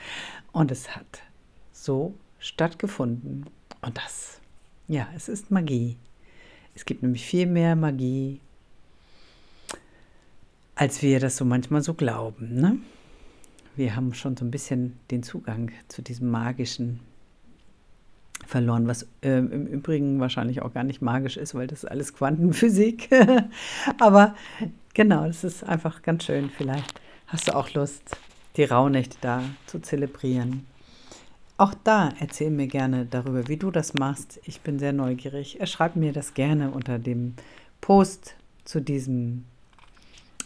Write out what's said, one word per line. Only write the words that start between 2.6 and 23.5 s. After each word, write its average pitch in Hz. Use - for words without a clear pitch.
und -
das, -
ja, 147
es -
ist 202
Magie. 131
Es -
gibt -
nämlich 123
viel 180
mehr 165
Magie, 135
als -
wir 135
das 127
so 135
manchmal 127
so 165
glauben, 113
ne? 170
Wir 127
haben 123
schon 131
so -
ein 120
bisschen 123
den 123
Zugang 113
zu -
diesem 123
Magischen 120
verloren, 117
was, 117
ähm, 131
im 143
Übrigen 143
wahrscheinlich 127
auch 120
gar 123
nicht 135
magisch 127
ist, -
weil 127
das -
alles 139
Quantenphysik. 185